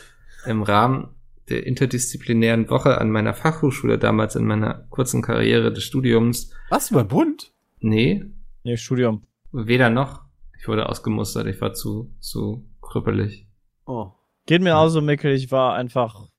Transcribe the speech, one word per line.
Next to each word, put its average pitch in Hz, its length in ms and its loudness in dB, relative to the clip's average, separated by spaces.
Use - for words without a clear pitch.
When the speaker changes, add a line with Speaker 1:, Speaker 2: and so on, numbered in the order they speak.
Speaker 1:
im 110 160 -2
Rahmen 110 460 2
der - 180 -4
interdisziplinären 117 1000 0
Woche 131 320 2
an 110 100 2
meiner 110 220 0
Fachhochschule 127 680 0
damals 110 360 2
in 113 100 0
meiner 107 460 -2
kurzen 123 320 -2
Karriere 113 500 2
des 110 120 -8
Studiums. 120 680 0
Speaker 2:
Warst 247 200 0
du 208 60 2
bei 120 80 6
Bund? 285 480 0
Speaker 1:
Nee. 117 460 2
Speaker 3:
Nee, 120 120 -2
Studium. 117 460 0
Speaker 1:
Weder 123 360 2
noch. 123 340 0
Ich - 100 -14
wurde 110 200 0
ausgemustert, 107 580 -4
ich 104 140 -6
war 107 120 -2
zu, 110 460 -8
zu 110 500 -8
krüppelig. 104 640 -4
Speaker 2:
Oh. 110 240 -8
Speaker 3:
Geht 175 160 4
mir 170 140 4
auch 160 120 6
so, 160 120 0
Mickel, 147 340 0
ich 131 180 -4
war 131 220 2
einfach 110 520 -4